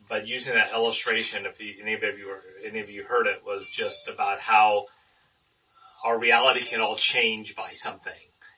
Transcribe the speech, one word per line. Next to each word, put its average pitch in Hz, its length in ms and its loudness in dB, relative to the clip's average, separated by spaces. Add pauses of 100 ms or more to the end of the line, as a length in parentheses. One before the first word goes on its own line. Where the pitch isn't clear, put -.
But 107 180 -4
using 123 280 -4
that 110 180 4
illustration, 113 720 0
if - 160 -10
you, 104 220 -12
any 107 100 -4
of 110 80 -2 (180)
you 98 100 -14
were, 98 120 -10 (260)
any 107 140 -8
of 101 80 -10
you 101 160 -12
heard 117 220 2
it, - 180 -2
was 101 240 -6
just - 400 -6
about 160 320 -2
how 185 460 6 (1160)
our 117 160 2
reality 120 440 4
can 117 180 -4
all - 160 0
change 110 580 0
by - 200 -8
something. - 380 -10 (460)